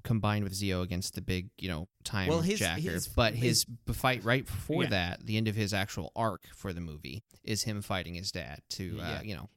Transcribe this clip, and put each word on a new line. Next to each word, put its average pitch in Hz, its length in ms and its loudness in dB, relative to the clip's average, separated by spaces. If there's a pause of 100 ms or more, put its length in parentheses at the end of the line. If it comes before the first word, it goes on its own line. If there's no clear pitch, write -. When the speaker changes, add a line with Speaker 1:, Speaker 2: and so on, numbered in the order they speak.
Speaker 1:
combined 104 400 4
with 95 100 -2
Zeo 92 300 2
against 87 320 -2
the 92 80 -6
big, 92 340 0
you 92 100 -6
know, 85 200 -4 (160)
time 98 260 0
Speaker 2:
Well, 165 120 4
his, 190 180 2
Speaker 1:
jacker. 85 200 2 (120)
Speaker 2:
his, - 160 -2
Speaker 1:
But 113 260 4
his 117 300 4
Speaker 2:
his - 20 -18
Speaker 1:
b-, - 280 -4
fight 127 300 2
right 123 220 4
before - 380 -2
Speaker 2:
Yeah. 135 60 0
Speaker 1:
that, 90 360 0
the 110 100 0
end 110 120 4
of 104 80 2
his 104 180 0
actual 95 420 -2
arc 110 380 -2
for 95 200 -6
the 85 80 -8
movie, 76 420 -8 (200)
is 107 200 0
him 104 180 -2
fighting 90 320 -4
his 87 180 -6
dad 73 380 -8
to, 90 300 -6
uh, 85 40 -6
Speaker 2:
Yeah. 76 200 -4
Speaker 1:
you 107 120 -6
know. - 220 -10